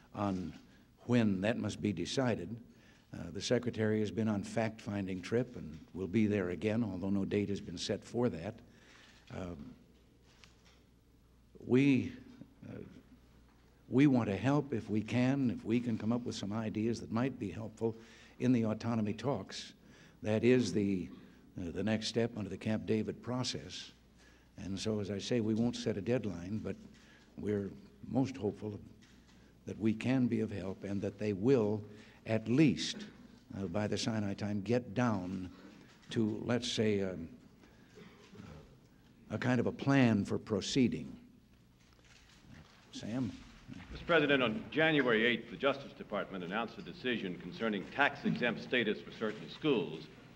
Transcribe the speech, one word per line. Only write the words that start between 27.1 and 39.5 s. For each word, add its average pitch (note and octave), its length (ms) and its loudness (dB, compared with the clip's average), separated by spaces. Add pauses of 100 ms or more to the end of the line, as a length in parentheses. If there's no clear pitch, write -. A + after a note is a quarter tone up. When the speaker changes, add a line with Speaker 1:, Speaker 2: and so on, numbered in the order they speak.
Speaker 1:
we're G2+ 340 -2 (380)
most B2 280 0
hopeful G#2 420 -4 (840)
that - 140 -8
we G#2+ 140 4
can A#2+ 340 2
be A2 140 0
of G#2+ 100 -2
help F#2+ 320 -6
and G2 180 -4
that G2 160 -2
they G#2+ 160 0
will, G#2+ 480 4 (460)
at A2 200 0
least, B2 500 4 (600)
uh, G2 80 -4
by G#2 220 0
the G#2 100 -2
Sinai G#2+ 360 0
time, G#2 280 -2
get A#2 320 0
down F#2+ 560 0 (600)
to, A2 320 0
let's A#2+ 280 -2
say, G#2+ 300 2
um, F2+ 260 -4 (2000)
a G#2+ 60 -2
kind A#2+ 220 2